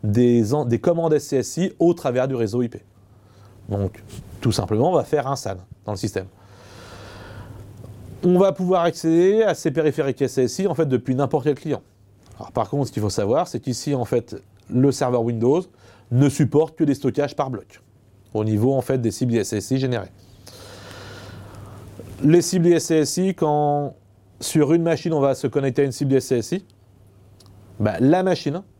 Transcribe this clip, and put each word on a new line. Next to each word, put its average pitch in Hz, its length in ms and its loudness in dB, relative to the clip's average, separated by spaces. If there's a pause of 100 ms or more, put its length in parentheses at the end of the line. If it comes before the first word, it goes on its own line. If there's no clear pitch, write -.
des 117 520 4
en-, 147 100 0
des 120 140 0
commandes 165 340 2
S 143 140 0
C 139 100 0
S - 200 -4
I 180 220 -2
au 170 140 4
travers 131 340 -2
du 135 60 -4
réseau 117 300 0
I 117 60 -2
P. - 120 -16 (840)
Donc, 101 340 -4 (380)
tout 110 140 0
simplement, 107 360 0
on 185 60 0
va 143 80 2
faire 139 240 -2
un 139 80 -4
san 98 220 -10 (280)
dans 107 60 -6
le 101 60 -6
système. 98 280 -6 (2000)
On 180 160 4
va 196 140 6
pouvoir 180 300 2
accéder 175 600 4
à 190 100 2
ces - 160 -2
périphériques 143 520 0
S 131 120 -2
C 127 100 2
S 123 160 -2
I, 196 80 0
en 170 60 0
fait, 151 140 0
depuis 131 260 0
n'importe 135 300 0
quel 147 120 0
client. 139 260 -6 (560)
Alors, - 140 -16
par 117 180 -2
contre, 139 180 -2
ce - 40 -10
qu'il 107 120 -4
faut 104 80 0
savoir, 120 360 0
c'est - 120 -8
qu'ici, 135 340 -6
en 123 120 -2
fait, - 360 -4 (320)
le 131 180 4
serveur 123 320 0
Windows 120 380 2 (500)
ne 131 160 4
supporte 151 480 2
que - 80 0
des 143 120 2
stockages 143 400 -2
par 135 160 -4
bloc, - 300 -12 (520)
au 107 100 0
niveau, 110 300 2
en 131 80 2
fait, 135 160 0
des 117 140 0
cibles 120 240 -2
S 104 140 0
C 107 80 -2
S 98 140 -4
I 131 60 0
générées. 123 340 -4 (2000)
Les 160 180 6
cibles 175 320 2
S 165 120 2
C 165 100 0
S 151 220 0
I, 185 180 0
quand 147 600 0 (440)
sur 151 340 2
une 170 80 4
machine, 165 320 0
on 151 60 0
va 139 160 2
se - 100 -8
connecter 139 380 0
à - 20 2
une 135 60 -4
cible 135 240 0
S 127 100 2
C 127 120 0
S 117 160 -4
I, 190 120 -6 (1120)
bah, 104 200 0
la 156 220 4
machine 180 400 -2 (180)